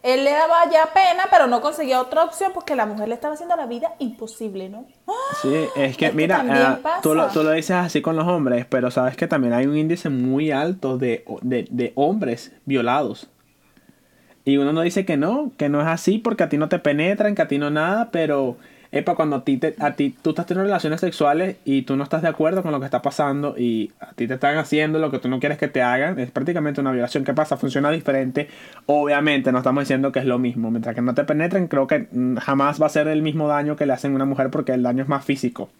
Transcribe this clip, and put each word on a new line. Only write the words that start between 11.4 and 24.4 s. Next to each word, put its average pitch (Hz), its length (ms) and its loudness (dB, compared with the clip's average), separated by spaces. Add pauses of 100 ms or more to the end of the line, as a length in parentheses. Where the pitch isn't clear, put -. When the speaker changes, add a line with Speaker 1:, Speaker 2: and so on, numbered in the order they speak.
Speaker 2:
de, 123 300 -2
de 123 240 -4
hombres 143 560 -2 (140)
violados. 123 600 -2 (1200)
Y 139 120 4
uno 139 140 2
no 165 100 0
dice 180 220 0
que 170 140 0
no, 233 400 0
que 147 120 -2
no 147 120 0
es 156 60 0
así 185 320 0
porque 220 240 0
a 160 60 0
ti 147 80 -2
no 156 120 0
te 180 80 0
penetran, 190 560 0
que 180 80 -2
a 151 60 2
ti 143 120 -2
no 147 100 -2
nada, 185 420 0
pero, 143 460 0 (340)
epa, 147 240 0
cuando 151 220 0
a 123 80 -6
ti 135 120 2
te, 156 220 -2
a 147 140 0
ti, 139 280 -2
tú 156 100 0
estás 180 160 -4
teniendo 185 180 0
relaciones 165 340 -2
sexuales 170 640 0
y 139 200 0
tú 135 120 -2
no 139 80 0
estás 156 200 -2
de 175 40 2
acuerdo 160 360 2
con 160 100 -2
lo 143 60 -2
que 135 60 -6
está 139 180 -2
pasando 143 540 -2
y 113 340 -2 (100)
a - 120 -18
ti 120 140 -4
te 127 60 -4
están 143 240 0